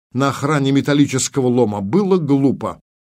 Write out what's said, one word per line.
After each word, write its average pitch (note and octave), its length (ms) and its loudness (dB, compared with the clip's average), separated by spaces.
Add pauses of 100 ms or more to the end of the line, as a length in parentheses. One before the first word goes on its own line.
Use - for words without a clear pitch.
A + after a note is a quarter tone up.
(140)
на C3+ 160 0
охране C#3 420 -2
металлического C#3 720 0
лома A#2+ 360 0
было F#3 360 0
глупо, C3+ 640 -2 (220)